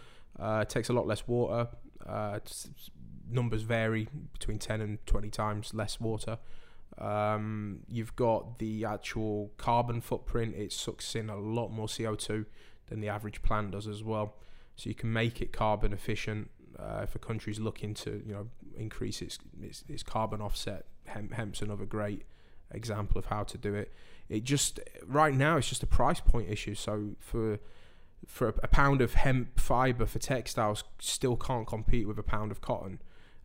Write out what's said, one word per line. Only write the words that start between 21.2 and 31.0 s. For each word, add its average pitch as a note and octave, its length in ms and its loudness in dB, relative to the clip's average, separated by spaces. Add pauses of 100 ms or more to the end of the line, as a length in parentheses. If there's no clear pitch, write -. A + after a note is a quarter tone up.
hemp's G#2+ 280 -6
another G#2 240 -2
great G#2 380 -4 (480)
example G#2+ 460 0
of - 80 0
how G#2+ 180 -2
to - 140 -6
do G2+ 160 -4
it. G#2 180 -4 (380)
It A2 140 -2
just, C#3+ 360 0 (260)
right D3 280 4
now, D3+ 240 4
it's B2 120 2
just - 140 -2
a - 40 0
price C#3 320 8
point - 300 8
issue. G#2 260 -4
So G#2 440 -4
for, A2 400 -2 (680)
for A#2+ 220 0
a, - 40 0 (100)
a B2 40 2
pound C#3 340 10
of - 140 4
hemp C3 440 8
fibre B2 460 6
for A2 140 -2
textiles A2+ 640 0 (160)
still - 360 0